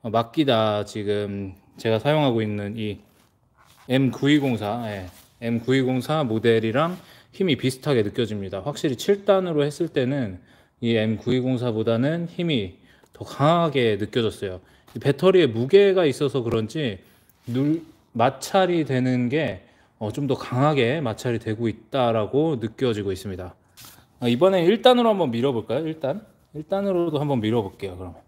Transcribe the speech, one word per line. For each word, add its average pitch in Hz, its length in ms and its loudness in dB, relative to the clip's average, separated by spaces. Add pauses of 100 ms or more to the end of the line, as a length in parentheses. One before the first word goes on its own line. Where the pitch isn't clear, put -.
어, 117 80 -8
막기다. 110 760 2
지금 101 680 -4 (220)
제가 110 240 0
사용하고 139 420 2
있는 104 340 -6
이 107 220 -8 (920)
엠 131 200 4
구이공사, 120 760 0
예, 98 180 -8 (340)
엠 117 200 -2
구이공사 131 640 0
모델이랑 113 760 2 (340)
힘이 175 240 0
비슷하게 143 460 0
느껴집니다. 101 580 -4
확실히 143 360 -4
칠 202 280 0
단으로 180 400 2
했을 151 240 -4
때는 123 520 -2 (420)
이 117 140 0
엠 110 200 0
구이공사보다는 123 1120 0
힘이 147 460 -2 (400)
더 110 100 -12
강하게 143 720 2
느껴졌어요. 101 640 -4 (340)
이 127 40 -8
배터리에 170 480 4
무게가 180 580 4
있어서 135 380 0
그런지 113 560 -4 (480)
눌-, 143 360 0 (300)
마찰이 165 720 0
되는 127 460 0
게, 123 320 -2 (360)
어, 107 140 -6
좀 143 160 -4
더 131 60 0
강하게 135 680 0
마찰이 117 380 -4
되고 113 280 -4
있다라고 120 960 0
느껴지고 107 500 -4
있습니다. 92 440 -10 (640)
아, 123 80 0
이번에 170 360 4
일 220 180 4
단으로 247 260 6
한번 185 220 2
밀어볼까요? 120 560 -2
일 156 120 -8
단? 156 260 -4 (300)
일 151 140 -12
단으로도 180 500 -2
한번 143 220 0
밀어볼게요, 101 560 -4
그러면. 90 200 -14 (120)